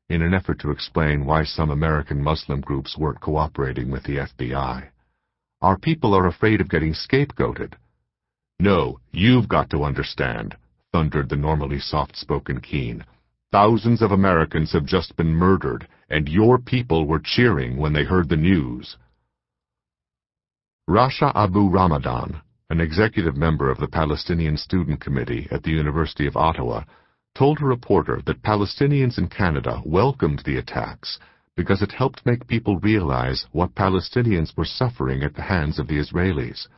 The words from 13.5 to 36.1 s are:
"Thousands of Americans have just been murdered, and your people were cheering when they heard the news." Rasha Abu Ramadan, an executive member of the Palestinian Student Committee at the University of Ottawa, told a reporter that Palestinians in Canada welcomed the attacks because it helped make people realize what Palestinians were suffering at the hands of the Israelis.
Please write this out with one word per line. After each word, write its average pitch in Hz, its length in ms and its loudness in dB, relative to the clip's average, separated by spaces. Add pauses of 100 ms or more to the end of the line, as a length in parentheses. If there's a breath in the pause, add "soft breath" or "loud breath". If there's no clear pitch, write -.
"Thousands 110 500 4
of 104 100 4
Americans 85 600 2
have 78 140 0
just 90 300 -2
been 82 200 0
murdered, 80 520 2 (260 soft breath)
and 76 160 0
your 113 300 6
people 123 480 -2
were 78 260 -2
cheering 71 420 2
when 76 180 0
they 73 100 2
heard 90 260 2
the 80 220 2
news." 64 460 -2 (1900)
Rasha 127 460 2
Abu 101 360 4
Ramadan, 76 720 0 (280)
an 82 100 0
executive 82 560 0
member 71 360 0
of 65 80 -4
the 73 200 -6
Palestinian 78 580 -2
Student 76 480 -2
Committee 62 440 -4
at - 140 -6
the 82 80 -2 (120)
University 73 440 -2
of 69 100 -4
Ottawa, 64 460 -2 (500 soft breath)
told 147 260 2
a 151 60 -2
reporter 101 600 0
that - 180 -4
Palestinians 123 760 0
in 90 100 -2
Canada 65 580 -2
welcomed 85 600 0
the 69 120 -2
attacks - 600 -8 (360 soft breath)
because 95 260 0
it - 200 -6
helped - 240 -2
make 120 280 -2
people 107 240 -2 (140)
realize 65 600 0
what 87 320 -2
Palestinians 95 720 0
were 82 100 -2 (160)
suffering 67 420 -2
at 73 120 -6
the 85 180 -10
hands 78 260 -2
of 71 80 -4
the 76 160 -2
Israelis. 82 640 -4 (100)